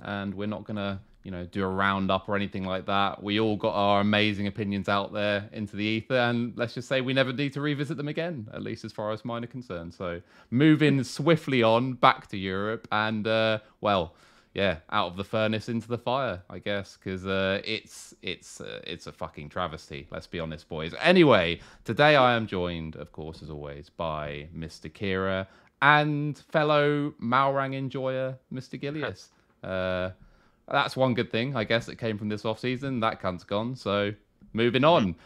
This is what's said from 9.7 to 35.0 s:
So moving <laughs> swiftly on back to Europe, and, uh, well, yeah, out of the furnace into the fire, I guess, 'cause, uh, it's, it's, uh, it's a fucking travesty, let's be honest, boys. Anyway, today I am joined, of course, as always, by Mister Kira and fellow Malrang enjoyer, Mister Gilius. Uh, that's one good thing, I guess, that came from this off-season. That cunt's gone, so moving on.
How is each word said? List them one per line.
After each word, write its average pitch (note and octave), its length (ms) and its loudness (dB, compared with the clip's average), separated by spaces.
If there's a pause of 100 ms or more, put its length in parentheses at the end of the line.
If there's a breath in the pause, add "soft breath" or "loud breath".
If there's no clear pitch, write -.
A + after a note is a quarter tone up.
So F2 300 -6 (280 soft breath)
moving C#3+ 540 6
<laughs> - 0 -
swiftly C#3+ 580 2
on A#2 300 4
back B2+ 360 4
to G#2 100 -8
Europe, G2 520 -4
and, G#2+ 360 0
uh, A2 320 2 (240 soft breath)
well, F#2+ 320 2 (380 soft breath)
yeah, F#2+ 240 2 (140)
out G2 180 0
of F2 80 -8
the G2 80 -6
furnace A2 440 -2
into A2+ 200 -4
the A#2 100 -4
fire, A#2+ 500 -2
I F#2+ 120 -14
guess, G2+ 360 -6
'cause, F#2+ 300 -8
uh, F#2+ 380 0
it's, - 580 -10
it's, - 380 -10
uh, G#1+ 260 -12
it's E2 220 -12
a D2+ 40 -14
fucking D2+ 360 -14
travesty, D#2 640 -8
let's E2 160 -12
be F2+ 100 -10
honest, D#2+ 300 -8
boys. E2 320 -8
Anyway, B2+ 580 6 (240 loud breath)
today D3 320 4
I B2 220 6
am A2+ 100 0
joined, E2+ 480 -4
of D2+ 160 -14
course, D#2 320 -12
as D2+ 80 -14
always, D2 400 -12
by D2+ 600 -6
Mister D#2+ 360 -10
Kira F#2+ 600 -2 (340 soft breath)
and D3 560 4
fellow D3 840 2
Malrang C3+ 540 2
enjoyer, C3 640 -4 (140)
Mister C3 240 -10
Gilius. C#3 540 -8 (340 soft breath)
Uh, F#2 460 -2 (600 soft breath)
that's C3+ 260 0
one C3 180 4
good G#2+ 180 -2
thing, A#2+ 240 -2
I A2 80 0
guess, A#2 220 2
that - 100 -10
came A2 200 -4
from G#2+ 120 -6
this G#2 160 -6
off-season. B2 560 -4
That A2+ 180 0
cunt's F2+ 240 -4
gone, A2+ 320 -4
so G2+ 400 -2 (380)
moving A#2+ 320 4
on. C#3+ 420 4